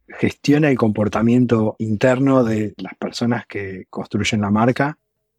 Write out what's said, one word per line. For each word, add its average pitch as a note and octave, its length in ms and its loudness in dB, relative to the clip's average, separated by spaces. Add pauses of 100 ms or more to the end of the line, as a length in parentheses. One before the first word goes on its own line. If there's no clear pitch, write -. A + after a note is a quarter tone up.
gestiona D3 600 0
el B2+ 80 2
comportamiento A2+ 1040 2
interno B2+ 640 2
de G#2+ 320 -2
las F#2 200 -12
personas A#2 520 -4
que F#2+ 420 -12
construyen G#2 520 -4
la G2+ 100 -2
marca, B2 460 0 (420)